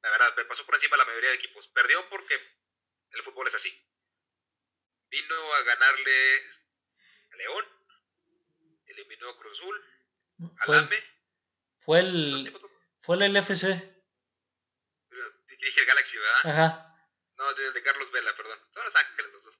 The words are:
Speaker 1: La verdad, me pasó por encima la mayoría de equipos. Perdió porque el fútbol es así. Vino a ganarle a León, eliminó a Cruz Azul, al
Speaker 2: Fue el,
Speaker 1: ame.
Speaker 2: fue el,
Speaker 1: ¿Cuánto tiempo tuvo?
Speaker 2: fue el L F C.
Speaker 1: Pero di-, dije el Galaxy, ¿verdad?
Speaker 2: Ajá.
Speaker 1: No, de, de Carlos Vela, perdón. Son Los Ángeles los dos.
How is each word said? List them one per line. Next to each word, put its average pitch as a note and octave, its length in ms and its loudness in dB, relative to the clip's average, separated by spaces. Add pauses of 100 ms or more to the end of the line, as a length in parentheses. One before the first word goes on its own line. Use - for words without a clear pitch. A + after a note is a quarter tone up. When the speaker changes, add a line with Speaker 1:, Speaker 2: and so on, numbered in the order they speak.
Speaker 1:
La - 80 -2
verdad, A#2+ 260 2
me A#2 100 -6
pasó B2 200 -12
por - 80 0
encima D3 220 0
la C#3 80 6
mayoría A#2 240 -2
de B2+ 80 0
equipos. B2+ 320 -14
Perdió D3 420 2
porque F#3+ 240 -6 (800)
el A#2 100 -12
fútbol C3 240 -10
es - 80 -4
así. - 180 -8 (1400)
Vino D#3 440 -6
a C3+ 80 2
ganarle C3 760 4 (960)
a - 40 -20
León, B2+ 280 -8 (1200)
eliminó - 440 -18
a - 80 -20
Cruz G#2+ 200 -18
Azul, G3+ 260 -12 (760)
al - 80 -4
Speaker 2:
Fue D3+ 100 4
el, D3+ 80 6
Speaker 1:
ame. G#3 200 -4 (800)
Speaker 2:
fue D#3+ 160 6
el, F#3 120 0
Speaker 1:
¿Cuánto D3 300 -2
tiempo - 180 -14
tuvo? - 200 -20 (220)
Speaker 2:
fue E3+ 140 0
el F#3+ 60 2
L G3+ 160 4
F G3 180 -2
C. F#3 100 -4 (1400)
Speaker 1:
Pero A#2+ 220 -14 (160)
di-, C3 100 -20
dije - 240 0
el C3+ 60 2
Galaxy, C3+ 320 2
¿verdad? A2 260 2
Speaker 2:
Ajá. D#3+ 520 0 (400)
Speaker 1:
No, C#3 180 -4
de, C3+ 180 -6
de A#2+ 100 -8
Carlos C#3 280 0
Vela, A#2 260 -4
perdón. A2 220 -14 (140)
Son B2 120 -12
Los G#3 120 -4
Ángeles - 360 -2
los - 120 -20
dos. A2 160 -20